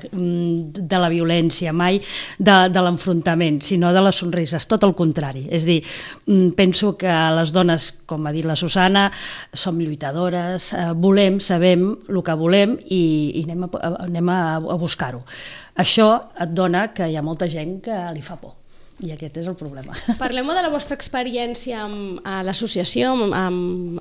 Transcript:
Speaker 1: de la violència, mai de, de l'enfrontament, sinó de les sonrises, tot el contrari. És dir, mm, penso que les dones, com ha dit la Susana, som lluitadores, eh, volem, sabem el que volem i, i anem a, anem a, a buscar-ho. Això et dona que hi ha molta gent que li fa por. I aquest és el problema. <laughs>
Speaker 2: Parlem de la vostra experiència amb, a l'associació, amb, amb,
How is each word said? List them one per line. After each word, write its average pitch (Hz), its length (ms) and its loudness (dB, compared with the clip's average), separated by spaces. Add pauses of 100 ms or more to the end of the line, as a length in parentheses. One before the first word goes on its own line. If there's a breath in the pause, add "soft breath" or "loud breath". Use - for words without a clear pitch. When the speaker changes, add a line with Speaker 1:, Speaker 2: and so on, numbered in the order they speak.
(120)
Speaker 1:
de 175 840 -2
la 175 100 4
violència, 165 640 2
mai 180 260 2 (400 loud breath)
de, 185 320 6
de 185 100 2
l'enfrontament, 170 800 2
sinó 175 320 2
de 185 80 6
les 190 140 6
sonrises, 175 540 -2
tot 220 160 4
el 196 100 6
contrari. 143 560 -2
És 160 160 0
dir, 165 140 4 (460 loud breath)
mm, 185 280 6
penso 196 420 2
que 185 140 -2 (240)
les 165 160 0
dones, 175 400 2 (160)
com 156 180 -6
ha 147 80 -4
dit 156 120 -2
la 160 100 -2
Susana, 190 560 2 (420 loud breath)
som 175 240 -4
lluitadores, 170 960 -4
eh, 170 220 -2
volem, 196 460 4
sabem 180 580 2 (100)
el 185 140 -2
que 170 120 -2
volem 190 440 4 (100)
i, 156 460 2
i - 80 -2
anem 170 220 -6
a, 175 60 -8 (360)
anem 175 220 0
a, 180 120 2 (140)
a 160 240 -2
buscar-ho. 127 460 -4 (520 loud breath)
Això 220 520 4 (100)
et 170 160 -4
dona 185 400 0
que 170 160 -2
hi 156 60 -2
ha 151 60 -4
molta 160 260 -4
gent 165 340 -8
que 214 200 -6 (120)
li 147 80 -10
fa 175 140 -14
por. - 220 -20 (440 soft breath)
I 175 80 -8
aquest 151 300 -12
és 165 80 -8
el 185 80 -8
problema. 139 400 -14 (100)
<laughs> 226 140 -2
Speaker 2:
Parlem 254 260 -4
de 339 160 -2
la 339 80 -2
vostra 294 240 -4
experiència 240 880 -6
amb, 202 400 -8
a 196 220 -8
l'associació, 214 680 0
amb, 233 240 0
amb, 180 680 -2